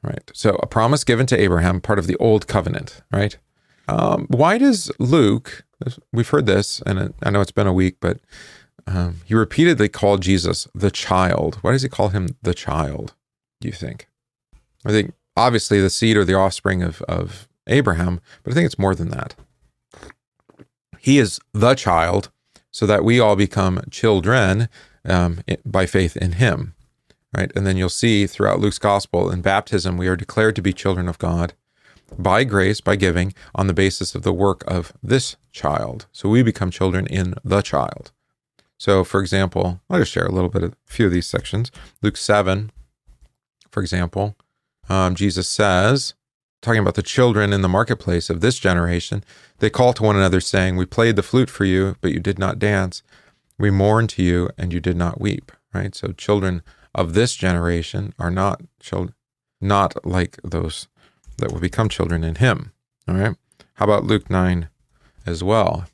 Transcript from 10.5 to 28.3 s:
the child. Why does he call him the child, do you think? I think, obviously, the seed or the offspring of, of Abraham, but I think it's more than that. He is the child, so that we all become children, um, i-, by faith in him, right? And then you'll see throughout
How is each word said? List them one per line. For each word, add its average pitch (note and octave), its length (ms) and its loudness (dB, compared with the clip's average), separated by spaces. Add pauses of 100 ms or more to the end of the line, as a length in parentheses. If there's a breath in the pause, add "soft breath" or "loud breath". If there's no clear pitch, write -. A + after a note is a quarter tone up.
the F#2+ 160 0
child. F2+ 720 0
Why - 100 0
does C3 100 2
he C3 80 -4
call G#2 200 0
him F#2 320 -4
the - 120 -2
child, D2 600 -6 (460)
do - 80 -10
you - 60 -8
think? - 340 -14 (800)
I G#2 60 -2
think, G#2 220 0 (220)
obviously, A2+ 460 2
the F#2+ 80 4
seed A2 280 2
or G2+ 60 4
the F#2 120 2
offspring F#2+ 480 0
of, E2 200 -6
of F2 440 -6 (200)
Abraham, F2+ 540 0 (220 soft breath)
but - 80 -8
I - 20 -4
think E3 140 2
it's - 120 -6
more F#2+ 160 2
than - 140 -6
that. - 260 -8 (1600)
He C#3 180 4
is A2+ 220 2 (140)
the A#2 220 4
child, F2 540 0 (420 soft breath)
so - 140 -2
that G2+ 180 4
we A#2 160 4
all G#2+ 160 4
become F#2+ 540 0
children, A2 800 2 (360 soft breath)
um, F2 420 0
i-, F#2 180 -2
by G2 200 0
faith F2+ 320 0
in F2+ 160 -2
him, G2 420 0 (600)
right? F#2 200 -2
And G2 100 0
then F#2+ 120 2
you'll F#2 120 0
see G#2 380 2
throughout G2+ 320 -2